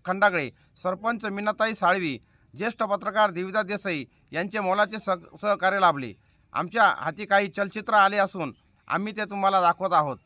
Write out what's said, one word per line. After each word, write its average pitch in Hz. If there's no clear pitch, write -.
खंडागळे, 180
सरपंच 208
मीनाताई 214
साळवी, 175
ज्येष्ठ 214
पत्रकार 208
देविदा 185
देसाई 180
यांचे 202
मोलाचे 202
सह-, 175
सहकार्य 196
लाभले. 139
आमच्या 175
हाती 165
काही 196
चलचित्र 202
आले 202
असून 185
आम्ही 190
ते 214
तुम्हाला 196
दाखवत 180
आहोत. 151